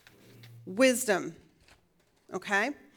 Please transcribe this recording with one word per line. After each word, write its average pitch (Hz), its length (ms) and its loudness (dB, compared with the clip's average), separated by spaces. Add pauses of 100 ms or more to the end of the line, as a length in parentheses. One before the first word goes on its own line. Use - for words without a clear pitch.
(680)
wisdom. 196 680 0 (960)
Okay? 202 380 -2 (280)